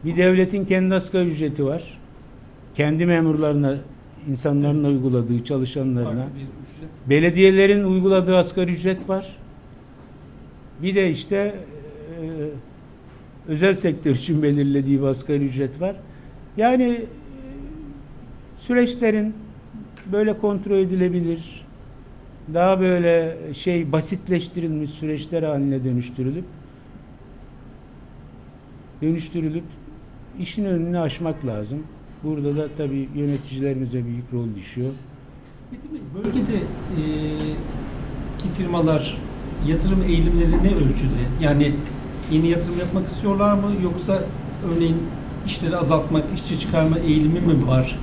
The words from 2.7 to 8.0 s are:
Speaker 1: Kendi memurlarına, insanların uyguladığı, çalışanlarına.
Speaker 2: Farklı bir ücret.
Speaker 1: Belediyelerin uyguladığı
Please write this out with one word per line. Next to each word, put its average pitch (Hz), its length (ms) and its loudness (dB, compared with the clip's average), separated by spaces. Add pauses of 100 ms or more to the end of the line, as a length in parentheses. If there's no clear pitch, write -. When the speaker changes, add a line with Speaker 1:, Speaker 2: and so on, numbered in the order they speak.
Speaker 1:
Kendi 156 320 2
memurlarına, 151 680 2 (540)
insanların 143 540 2
uyguladığı, 123 600 2
çalışanlarına. 127 800 -2
Speaker 2:
Farklı 143 120 -8
bir 135 60 -12
ücret. - 680 -14
Speaker 1:
Belediyelerin 190 760 6
uyguladığı 185 520 4